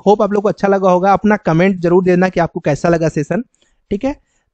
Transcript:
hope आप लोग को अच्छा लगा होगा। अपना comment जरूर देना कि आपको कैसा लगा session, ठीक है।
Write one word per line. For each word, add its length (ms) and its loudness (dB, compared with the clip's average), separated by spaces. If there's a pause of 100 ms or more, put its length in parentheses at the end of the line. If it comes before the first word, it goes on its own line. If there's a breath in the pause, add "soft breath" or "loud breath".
hope 160 2
आप 120 0
लोग 100 -2
को 60 -2
अच्छा 180 -2
लगा 240 2
होगा। 220 2
अपना 260 0
comment 400 0
जरूर 240 2
देना 260 2
कि 100 -4
आपको 200 -4
कैसा 300 -2
लगा 200 0
session, 340 -4 (480)
ठीक 140 -6
है। 80 -4 (400)